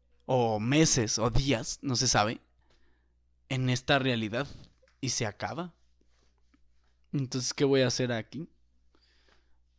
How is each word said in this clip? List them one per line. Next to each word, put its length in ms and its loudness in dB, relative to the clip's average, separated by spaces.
o 340 2
meses 600 2
o 100 2
días, 520 0
no 140 -2
se 120 0
sabe, 340 2
en 200 0
esta 300 2
realidad 480 -2
y 80 -4
se 160 -2
acaba. 480 -8
Entonces, 400 -4
¿qué 100 0
voy 180 4
a 60 4
hacer 240 -2
aquí? 380 -8